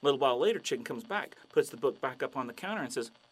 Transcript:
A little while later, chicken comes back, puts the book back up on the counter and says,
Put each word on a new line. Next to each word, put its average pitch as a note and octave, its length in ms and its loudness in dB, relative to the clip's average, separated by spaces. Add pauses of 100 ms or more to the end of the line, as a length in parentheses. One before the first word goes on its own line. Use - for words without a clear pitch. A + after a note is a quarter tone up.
A - 40 -4
little C#3 140 4
while B2+ 200 4
later, G3 200 4
chicken B2+ 260 -4
comes A#2+ 180 -8
back, F#3+ 320 -6 (160)
puts D3+ 180 4
the - 60 -14
book B2 240 0
back B2+ 240 -4
up C3 140 -4
on B2+ 100 -2
the A#2+ 60 -8
counter G3 280 -4
and B2+ 120 -6
says, A#2 180 -4 (200)